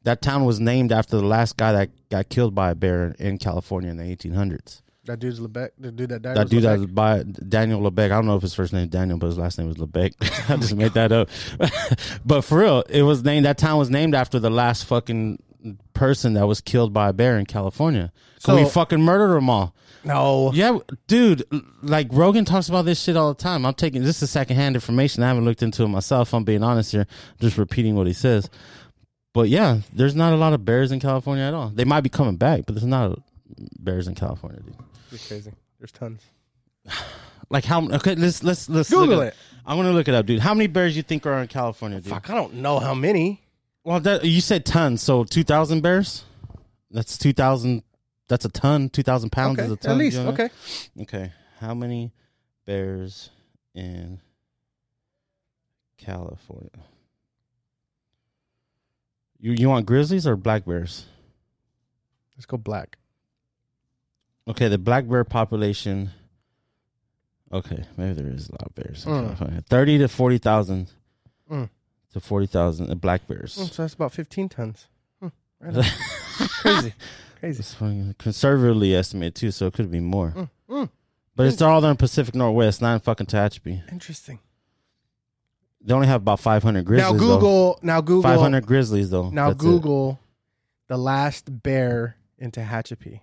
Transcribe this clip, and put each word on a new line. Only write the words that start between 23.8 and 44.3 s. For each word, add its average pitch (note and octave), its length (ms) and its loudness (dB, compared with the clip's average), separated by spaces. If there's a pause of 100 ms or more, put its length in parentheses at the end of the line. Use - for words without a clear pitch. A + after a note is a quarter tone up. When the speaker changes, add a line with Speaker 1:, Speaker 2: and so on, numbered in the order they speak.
Speaker 1:
this D3+ 200 0
is C3+ 60 -2
secondhand C3+ 460 0
information. A#2+ 480 0
I B2 40 4
haven't B2 160 2
looked A#2 180 0
into A#2 220 0
it A2 60 2
myself. A2+ 440 0
I'm A2+ 120 0
being G#2 180 2
honest A2+ 300 2
here. G#2 120 2 (360)
Just A#2 160 2
repeating A2 380 0
what F#2 120 2
he F2+ 60 0
says. A2 360 0 (840)
But A#2 160 4
yeah, C#3+ 300 4 (120)
there's C#3 240 2
not E3 160 4
a D#3+ 60 4
lot D#3+ 160 4
of A#2 100 0
bears B2+ 300 2
in C3 80 -4
California C3+ 420 -2
at C#3+ 100 -4
all. C3+ 160 -6
They A2 140 -2
might C#3+ 180 4
be C3 80 0
coming A2 280 0
back, C3+ 280 2
but G#2+ 100 -6
there's G#2+ 100 -4
not B2 340 0 (600)
bears F#2 280 -4
in F#2 80 -8
California, - 460 -8
dude. - 140 -20 (360)
Speaker 2:
It's A#2 160 -18
crazy. G#2 240 -14 (280)
There's A#2 120 -20
tons. A2+ 300 -14 (680)
Speaker 1:
<sighs> - 60 -14 (580)
Like C#3 140 -2
how? E3+ 240 0
Okay, E3 240 0
let's, E3+ 300 0
let's, F3 260 -2
let's D#3 220 0
Speaker 2:
Google F4+ 160 6
Speaker 1:
look F#3 160 4
at A#2 60 -2
Speaker 2:
it. - 60 -14 (300)
Speaker 1:
I'm D3 100 -6
gonna F#3 160 2
look E3 160 2
it C3+ 60 2
up, A2 140 2
dude. A2+ 120 0
How F#3 140 2
many G#3+ 140 4
bears E3+ 280 0
you D#3 60 -4
think D3+ 240 -6
are C#3 160 -2
in A#2+ 60 -8
California, A2+ 520 -6
dude? F#2 140 -10
Speaker 2:
Fuck, - 160 -10
I G#3+ 60 -6
don't D3 200 -4
know C#3 220 -2
how C3+ 160 -2
many. F3+ 480 0 (420)
Speaker 1:
Well, E3+ 180 -2
that, G3 220 0
you E3 160 4